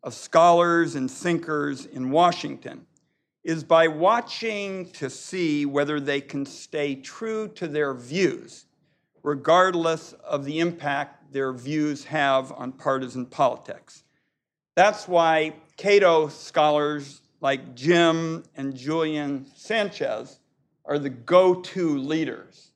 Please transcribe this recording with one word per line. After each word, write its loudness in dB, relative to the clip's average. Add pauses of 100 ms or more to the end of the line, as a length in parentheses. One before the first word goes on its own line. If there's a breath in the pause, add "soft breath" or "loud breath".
of -12
scholars 4
and -4
thinkers -4
in -8
Washington 0 (580)
is -4
by 4
watching -2
to -8
see -4
whether -2
they -2
can -8
stay -6
true -8
to -10
their -2
views, -4 (580)
regardless 2 (100)
of -4
the -6
impact -4
their -2
views -4
have 0
on -10
partisan -4
politics. -4 (680)
That's 4
why 2 (240)
Cato 4
scholars -2 (220)
like -2
Jim 2 (120)
and -6
Julian -4
Sanchez -6 (460)
are -2
the -4
go-to 2
leaders -6